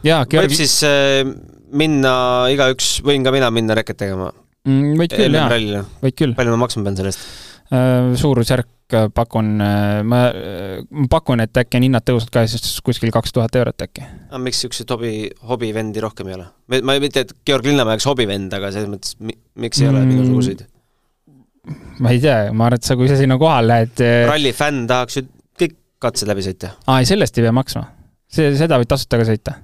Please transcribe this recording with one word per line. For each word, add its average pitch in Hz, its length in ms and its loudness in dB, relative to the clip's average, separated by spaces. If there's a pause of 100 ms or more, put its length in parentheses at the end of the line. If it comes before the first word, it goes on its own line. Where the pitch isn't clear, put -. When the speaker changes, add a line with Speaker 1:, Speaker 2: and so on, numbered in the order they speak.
Speaker 1:
Jaa, 156 160 4
Georg 151 240 2
Speaker 2:
Võib 143 80 0
siis, 151 220 0 (100)
äh, 139 380 2 (500)
minna 143 380 2 (420)
igaüks, 131 480 0
võin 135 220 2
ka 131 100 2
mina 127 160 2
minna 110 240 0
reket 110 300 -4
tegema? 95 260 -6 (320)
Speaker 1:
Mm, 139 380 2
võid 170 160 -2
küll, 147 160 2
jaa. 151 160 2
Speaker 2:
M - 0 -
M-rallile. 104 340 -2 (220)
Speaker 1:
Võid 131 100 0
küll. 131 220 0
Speaker 2:
Palju 117 180 0
ma 117 80 2
maksan 113 240 -4
pean 98 80 -4
selle 95 160 -4
eest? - 160 -12 (460)
Speaker 1:
Äh, 127 380 2 (100)
suurusjärk, 123 460 0 (260)
äh, 110 160 2
pakun, 110 480 0
äh, 104 480 0
ma, 120 140 2 (100)
äh, 95 460 -8 (100)
ma 139 240 -4
pakun, 139 320 0
et 110 160 -2
äkki 123 220 0
on 127 80 4
hinnad 127 180 2
tõusnud 117 240 0
ka, 117 160 2
siis 113 300 -6 (100)
kuskil 117 240 -2
kaks - 240 -2
tuhat 117 240 -2
eurot - 240 -2
äkki. - 220 -14 (240)
Speaker 2:
Aga 139 160 -14
miks 127 180 -4
siuksed 123 320 -8
hobi-, 113 380 -6 (180)
hobivendi 110 540 -4
rohkem 98 260 -8
ei 92 80 -10
ole? 90 80 -14 (240)
Me-, 127 160 0
ma 135 80 0
ei, 139 80 0
mitte, 139 240 -2
et - 80 -20 (160)
Georg 131 160 0
Linnamäe 123 320 2
oleks - 80 -4
hobivend, 98 480 -2
aga 98 220 -6
selles 104 160 -4
mõttes, - 260 -12
mi-, 110 160 -10 (320)
miks 135 160 -2
ei 135 80 4
ole 135 140 2
Speaker 1:
Mm. 131 100 4
Speaker 2:
minusuguseid? 127 480 0 (1400)
Speaker 1:
Ma 120 80 4
ei 123 80 2
tea, 139 160 2 (160)
ma 113 160 2
arvan, 123 80 2
et - 80 -6
sa, 127 160 0
kui 131 80 4
sa 139 80 4
sinna 131 240 2
kohale 131 320 4
lähed, 117 320 2
äh, 120 240 4
Speaker 2:
Rallifänn 143 640 0
tahaks 123 240 -2
ju 131 80 -6 (320)
kõik - 160 -2 (320)
katsed 104 240 -2
läbi 98 160 -2
sõita. 92 300 -8 (100)
Speaker 1:
Aa, 131 160 4
ei, - 80 2
sellest 185 320 0
ei 117 80 4
pea 117 80 2
maksma. 120 300 -4 (420)
See, 147 320 2
seda 165 160 2
võid 120 160 0
tasuta 131 240 -2
ka 117 80 2
sõita. - 380 -2